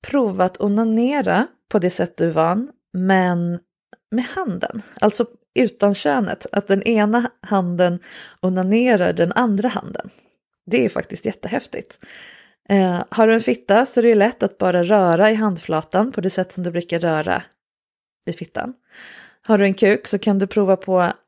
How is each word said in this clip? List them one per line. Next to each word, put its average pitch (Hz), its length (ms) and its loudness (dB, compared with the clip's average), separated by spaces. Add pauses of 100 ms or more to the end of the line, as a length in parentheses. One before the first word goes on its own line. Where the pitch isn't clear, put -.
Prova 202 380 0
att 185 160 -4
onanera 220 840 0 (220)
på 214 100 0
det 180 120 0
sätt 175 260 -6
du 165 100 0
är 170 40 0
van, 175 400 0 (220)
men 180 640 0 (520)
med 247 140 -2
handen. 220 580 -6 (180)
Alltså 214 260 0 (280)
utan 208 400 2
könet. 262 580 -2
Att 202 160 -2
den 196 140 2
ena 226 480 0 (100)
handen 180 580 0 (420)
onanerar 185 720 2
den 175 200 0
andra 220 360 0
handen. - 420 -8 (560)
Det 233 180 2
är 214 40 0
faktiskt - 360 -8
jättehäftigt. - 760 -8 (680)
Eh, 185 420 2
har 220 160 4
du 220 80 6
en 226 60 2
fitta 233 460 2
så 254 140 0
är - 20 2
det 226 120 6
lätt 220 280 2
att 196 160 -4
bara 180 260 0
röra 190 460 4
i 220 40 0
handflatan 196 800 -2
på - 80 -6
det 180 100 -2
sätt 185 220 -6
som 180 120 -8
du 175 60 -4
brukar 170 300 -6
röra 156 420 -2 (840)
i - 60 -8
fittan. - 420 -10 (720)
Har 208 120 4
du 202 60 4
en 196 100 0
kuk 202 340 2
så 208 100 -4
kan 196 200 0
du 196 80 0
prova 190 300 2
på 185 360 0 (160)